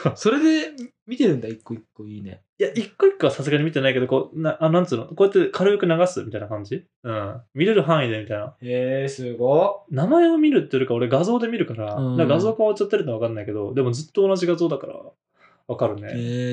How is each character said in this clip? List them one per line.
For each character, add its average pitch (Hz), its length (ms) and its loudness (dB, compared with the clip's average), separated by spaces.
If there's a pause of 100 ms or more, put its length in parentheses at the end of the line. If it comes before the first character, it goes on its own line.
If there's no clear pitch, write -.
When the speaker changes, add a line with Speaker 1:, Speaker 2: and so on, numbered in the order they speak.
Speaker 1:
<laughs> - 140 0
そ - 140 0
れ 285 120 2
で 311 300 2 (340)
見 233 100 -10
て 269 100 4
る 160 100 4
ん 120 40 -6
だ、 110 80 -8
一 110 140 -12
個 - 120 -12
一 113 80 -12 (120)
個 107 100 -18
い 104 140 -14
い 101 40 -12
ね。 95 200 -16 (160)
Speaker 2:
い 196 60 0
や、 - 60 0
一 208 200 -4
個 - 160 2
一 392 100 4
個 - 100 2
は 131 60 4
さ 139 120 -6
す 147 60 -2
が 147 80 4
に 147 60 2
見 165 60 0
て 151 100 -2
な 135 100 2
い 127 40 0
け 127 60 0
ど、 127 80 0
こ 131 260 0
う、 156 60 -8
な、 156 200 -2
あ、 160 100 2
な 170 100 4
ん 180 40 2
つ 135 120 -2
う - 20 -6
の？ 113 80 -8
こ 180 180 2
う - 20 8
や 196 40 -2
っ - 20 -2
て 180 180 4
軽 196 280 2
く 196 80 0
流 170 200 4
す 156 180 -6
み 107 80 -10
た 107 60 -8
い - 20 -6
な 101 80 -10
感 104 160 -8
じ？ 131 200 -8 (200)
う 120 80 -6
ん。 107 280 -6 (140)
見 143 100 0
れ 220 100 4
る 190 80 4
範 147 240 2
囲 117 40 -2
で 107 100 -4
み 104 60 -12
た 107 80 -6
い 104 40 -4
な。 104 220 -10
Speaker 1:
え 127 460 -2
ー、 - 20 -8
す 127 260 -8
ご 143 500 2
っ。 - 60 -
Speaker 2:
名 147 180 -2
前 339 200 6
を 330 100 2
見 302 120 4
る 254 80 4
っ 160 40 4
て 139 140 -4
い - 20 2
う 127 40 2
よ - 20 0
り - 20 0
か、 123 80 -2
俺 120 140 0
画 131 140 2
像 233 160 0
で 226 100 -2
見 233 100 -4
る 180 80 -2
か - 80 -10
ら、 104 200 -6
Speaker 1:
う 127 200 -4
ん。 - 20 -2
Speaker 2:
な 156 80 2
ん 147 40 2
か 143 60 4
画 165 60 2
像 220 140 0
変 220 120 2
わ 214 60 2
っ 196 40 -6
ち 208 60 -4
ゃ 196 40 0
っ - 20 -14
て 214 100 0
る 139 60 -2
の 127 100 -4
わ 110 60 -6
か 117 80 0
ん 113 60 -6
な 107 80 -8
い 98 40 -12
け 107 60 -6
ど、 104 220 -6
で 139 80 2
も 123 100 0
ず 135 160 -8
っ - 40 -20
と 196 140 2
同 190 80 2
じ 180 120 0
画 170 100 2
像 170 120 0
だ 151 100 -4
か - 80 -12
ら、 - 80 -14 (760)
わ 120 80 -6
か 117 120 0
る 104 80 -6
ね。 101 160 -12
Speaker 1:
え 123 40 -8 (360)